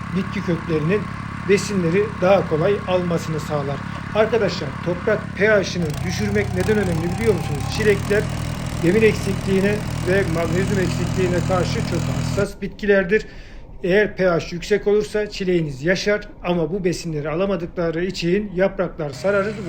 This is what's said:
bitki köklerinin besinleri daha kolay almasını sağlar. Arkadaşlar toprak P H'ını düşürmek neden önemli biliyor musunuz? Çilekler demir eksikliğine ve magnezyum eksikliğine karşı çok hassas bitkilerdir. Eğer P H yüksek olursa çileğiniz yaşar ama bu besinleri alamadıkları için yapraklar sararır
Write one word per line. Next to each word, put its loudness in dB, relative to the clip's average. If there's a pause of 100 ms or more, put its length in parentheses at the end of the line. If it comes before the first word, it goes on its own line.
(160)
bitki -4
köklerinin 0 (480)
besinleri 2 (180)
daha 6
kolay 2 (140)
almasını 0
sağlar. -2 (380)
Arkadaşlar 2 (160)
toprak -2
P 4
H'ını 2 (200)
düşürmek 0 (100)
neden 2
önemli 0
biliyor 4
musunuz? -4 (160)
Çilekler 2 (600)
demir 6
eksikliğine 2 (340)
ve 4 (120)
magnezyum 0
eksikliğine 0 (120)
karşı 2
çok -2
hassas -2
bitkilerdir. 2 (560)
Eğer 2
P 2
H 2
yüksek -2
olursa 0
çileğiniz -2
yaşar 0 (140)
ama 0
bu -4
besinleri -2
alamadıkları -2
için -2
yapraklar 0
sararır 0 (140)